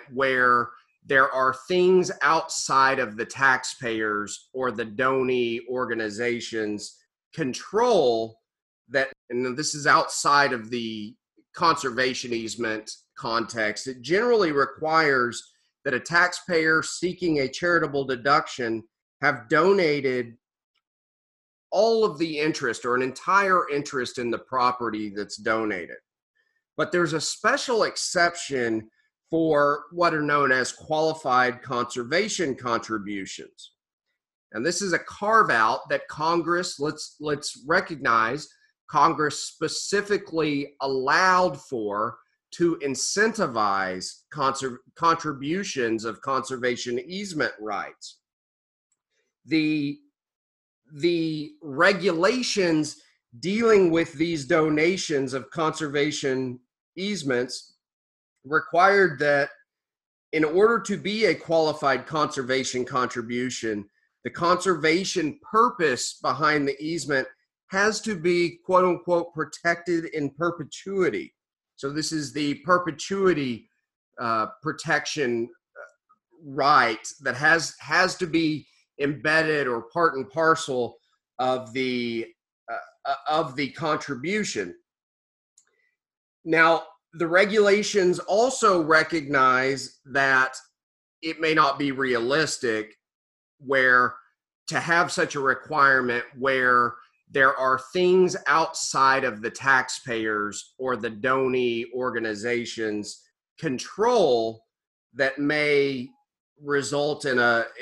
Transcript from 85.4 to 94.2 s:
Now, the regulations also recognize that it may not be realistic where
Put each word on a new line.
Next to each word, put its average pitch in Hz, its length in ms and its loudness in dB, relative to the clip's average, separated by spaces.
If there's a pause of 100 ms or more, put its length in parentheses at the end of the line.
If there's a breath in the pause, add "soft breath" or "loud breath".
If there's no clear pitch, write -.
Now, 160 380 4 (300)
the 160 140 -4
regulations 196 920 4
also 196 600 2
recognize 139 1200 2
that 135 500 2 (640)
it 160 200 -8
may 160 120 2
not 147 260 4
be 143 120 -2
realistic 127 1040 -2 (640)
where 127 560 4 (520 loud breath)